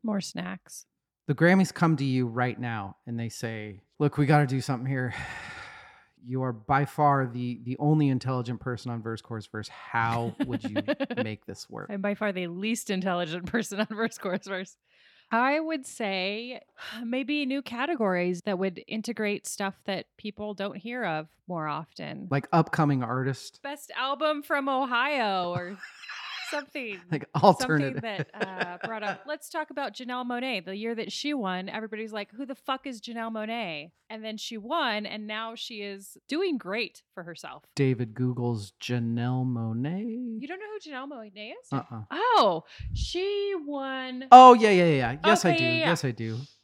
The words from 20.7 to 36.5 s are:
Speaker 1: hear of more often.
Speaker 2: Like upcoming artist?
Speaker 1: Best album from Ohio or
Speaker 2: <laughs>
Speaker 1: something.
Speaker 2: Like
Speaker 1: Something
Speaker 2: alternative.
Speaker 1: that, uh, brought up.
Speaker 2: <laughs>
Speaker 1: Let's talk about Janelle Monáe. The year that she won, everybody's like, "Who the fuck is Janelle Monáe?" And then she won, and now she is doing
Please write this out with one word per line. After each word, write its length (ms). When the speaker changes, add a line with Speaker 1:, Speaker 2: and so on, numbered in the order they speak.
Speaker 1:
hear 280
of 220
more 200
often. 640
Speaker 2:
Like 200
upcoming 520
artist? 580
Speaker 1:
Best 340
album 460
from 260
Ohio 840
or 280
Speaker 2:
<laughs> 680
Speaker 1:
something. 500
Speaker 2:
Like 140
Speaker 1:
Something 80
Speaker 2:
alternative. 580
Speaker 1:
that, 320
uh, 540
brought 160
up. 200
Speaker 2:
<laughs> 40
Speaker 1:
Let's 220
talk 220
about 220
Janelle 320
Monáe. 400
The 100
year 200
that 160
she 240
won, 340
everybody's 440
like, 180
"Who 160
the 80
fuck 320
is 120
Janelle 320
Monáe?" 600
And 160
then 140
she 200
won, 500
and 180
now 300
she 260
is 340
doing 320